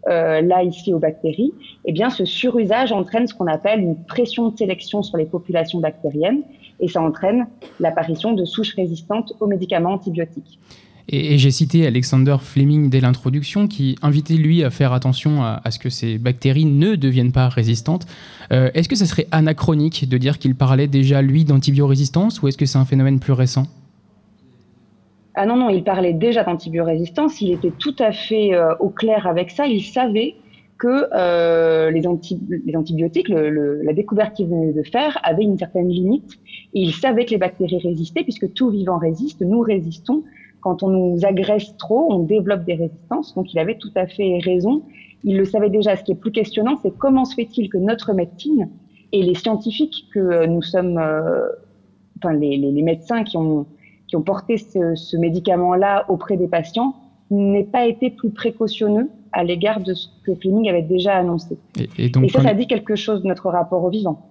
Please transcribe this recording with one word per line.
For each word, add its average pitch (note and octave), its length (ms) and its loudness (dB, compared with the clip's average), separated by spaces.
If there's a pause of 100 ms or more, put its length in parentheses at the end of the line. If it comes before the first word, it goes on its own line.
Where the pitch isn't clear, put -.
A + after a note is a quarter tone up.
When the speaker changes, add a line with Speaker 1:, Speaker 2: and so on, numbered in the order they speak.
Speaker 1:
euh, E3 360 2
là, F3+ 200 4
ici, F3+ 300 -2
aux E3 60 0
bactéries, D#3+ 560 -2 (320)
eh F3 60 -2
bien, G#3 180 0
ce G3 160 -4
surusage A#3 640 0
entraîne A3 340 -2
ce - 60 -8
qu'on F3+ 140 -4
appelle G3 340 0
une E3 160 0
pression A#3 540 -2
de A3 80 -12
sélection G3 440 -4
sur F#3+ 140 -8
les D#3 80 0
populations E3 560 -4
bactériennes. D#3+ 640 -2 (380)
Et F3+ 80 -2
ça F3 120 -2
entraîne G3 460 0 (320)
l'apparition E3 540 -2
de F#3 120 0
souches G3+ 300 -6
résistantes F#3+ 640 -6
aux G#3+ 80 -2
médicaments F3+ 460 0
antibiotiques. E3+ 680 -8 (500)
Speaker 2:
Et, D3 260 0
et C#3+ 40 6
j'ai C3+ 140 6
cité D#3+ 340 2
Alexander C3 540 2
Fleming C#3+ 500 2
dès C3 100 4
l'introduction, C#3 680 0
qui C3+ 340 -2
invitait, D3 320 2
lui, D#3 300 4
à B2+ 60 2
faire C3+ 220 2
attention C3 500 2
à, A2 220 -2
à A#2 60 -2
ce A2+ 80 -6
que C3 100 -6
ces A2+ 300 -4
bactéries B2+ 460 2
ne D#3 320 4
deviennent C3 340 2
pas B2+ 180 2
résistantes. A#2 580 0 (460)
Euh, B2+ 220 4
est-ce D#3+ 140 2
que C4 80 0
ça G3 100 2
serait - 240 -2
anachronique D#3 800 2
de B2+ 100 2
dire C3+ 200 0
qu'il C3 180 0
parlait C3+ 320 2
déjà, C#3 340 4
lui, C#3 220 4
d'antibiorésistance, C#3+ 1000 2
ou C#3+ 60 2
est-ce C#3 100 -2
que D3 80 2
c'est C3+ 120 2
un C3 60 6
phénomène C3+ 360 2
plus C#3 120 0
récent ? B2+ 340 2 (1700)
Speaker 1:
Ah G3 100 0
non, A#3+ 100 2
non, B3+ 120 2
il F#3+ 160 0
parlait F#3 280 2
déjà G#3 300 2
d'antibiorésistance, E3+ 1000 -2
il F#3+ 120 0
était F3 260 -2
tout C#4+ 220 -6
à A3 100 4
fait, G#3+ 420 0
euh, E3 280 2
au G3+ 80 0
clair G#3 400 0
avec F3+ 220 -2
ça, D4 160 -2
il G#3+ 160 0
savait B3 520 -2 (440)
que, C4 360 0
euh, E3 800 2
les E3 140 0
anti-, F3 340 -4 (260)
les D#3 100 -4
antibiotiques, E3 520 -2
le, D#3 200 2
le, D3 340 -2
la D#3 100 0
découverte G#3 420 -2
qu'il F#3 140 -4
venait E3 240 0
de D3+ 100 -2
faire C#4+ 400 -2
avait E3+ 220 0
une G3+ 120 2
certaine F3+ 320 -2
limite, F#3 500 -2 (380)
et F#3+ 60 0
il E3 100 0
savait A#3+ 320 0
que A#3 60 -6
les A3 80 0
bactéries F3+ 400 -2
résistaient, E3+ 440 -4
puisque - 320 -4
tout B3+ 160 0
vivant F#3 280 -2
résiste, E3 440 -4
nous G3+ 180 2
résistons. G#3+ 640 -2 (380)
Quand F3+ 220 -4
on G3 60 0
nous F3+ 360 0
agresse G3 540 0
trop, A#3 340 2
on F3+ 80 2
développe F#3+ 440 0
des F3 100 -2
résistances, E3 600 -6
donc F#3 200 -6
il E3+ 40 0
avait G3 180 -2
tout G#3+ 200 -16
à F#3 100 0
fait F#3 360 -2
raison. F#3 400 0 (400)
Il G3 140 0
le G3 80 4
savait G#3 260 0
déjà. G3+ 240 2
Ce G3 80 -6
qui G3 100 -4
est - 40 -2
plus A3 160 -6
questionnant, A3 500 -2
c'est F#3+ 140 -4
comment C4 280 2
se B3+ 100 -8
fait-il A3+ 340 -4
que G3+ 100 -4
notre A3 340 -2
médecine G3 560 -2 (440)
et G3 100 2
les F3+ 120 2
scientifiques A3 800 -4
que, G#3+ 60 -2
euh, F3 280 2
nous E3+ 160 0
sommes, F3 360 -2
euh, D#3 500 0 (720)
enfin E3+ 140 -2
les, D3 240 0
les, C#3 160 0
les D3 100 0
médecins E3 420 -2
qui - 120 -8
ont D#3 300 0 (500)
ont D3+ 60 -2
porté G3 360 -2
ce, F3 360 -2
ce E3 220 -8
médicament-là F3+ 920 0
auprès F#3+ 280 -2
des F3+ 120 0
patients G3+ 460 -2 (360)
n'aient G3+ 340 2
pas A#3+ 220 0
été A#3 240 0
plus A#3+ 200 -4
précautionneux A3 800 -2 (240)
à F3 100 0
l'égard F3+ 380 0
de F#3 140 -4
ce - 140 -12 (160)
que F#3+ 100 -2
Fleming G3 340 0
avait F3 140 0
déjà F#3 340 0
annoncé. F3 400 -2 (220)
Speaker 2:
Et, A2 100 -4 (160)
et B2 40 2
donc, C3 160 4
Speaker 1:
Et B2+ 40 4
ça, - 100 2
Speaker 2:
quand C3+ 100 4
Speaker 1:
ça G3+ 60 2
dit A3+ 120 -2
quelque G#3+ 280 -2
chose G3+ 280 -4
de F#3+ 60 -2
notre F#3 200 -2
rapport F3 340 0
au F3+ 80 0
vivant. F#3 300 -4 (100)